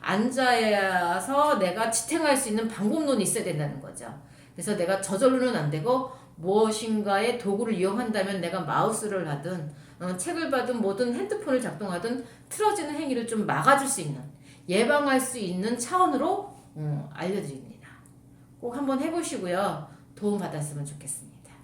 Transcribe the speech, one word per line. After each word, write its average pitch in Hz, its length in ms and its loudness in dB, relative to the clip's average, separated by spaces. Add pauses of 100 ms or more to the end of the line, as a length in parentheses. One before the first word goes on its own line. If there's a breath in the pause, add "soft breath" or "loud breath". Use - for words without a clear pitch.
앉아서 220 1600 2
내가 190 320 2
지탱할 302 460 2
수 254 120 0
있는 226 200 0
방법론이 247 540 2
있어야 190 220 0
된다는 147 360 -4
거죠. 110 320 -14 (420 loud breath)
그래서 202 220 -2
내가 185 240 2
저절로는 247 560 2
안 147 140 0
되고 247 420 0 (240 loud breath)
무엇인가의 214 1000 2
도구를 214 360 0
이용한다면 196 640 0
내가 170 200 -2
마우스를 180 680 0
하든, 151 440 -6 (280 loud breath)
어, 180 160 -4
책을 330 340 -4
봐든 240 300 0
뭐든 208 340 0
핸드폰을 392 460 0
작동하든 208 640 -4 (240 loud breath)
틀어지는 370 480 0
행위를 254 300 -2
좀 214 200 -2
막아줄 269 400 4
수 - 140 -2
있는, 151 200 -4 (480 loud breath)
예방할 262 520 4
수 254 180 -6
있는 202 400 -2
차원으로, 349 720 0 (220 loud breath)
어, 147 400 -4
알려드립니다. 160 760 -6 (720 loud breath)
꼭 240 160 -8
한번 269 240 0
해보시고요. 196 880 -2 (280 loud breath)
도움 208 220 0
받았으면 147 460 -6
좋겠습니다. - 680 -14 (120)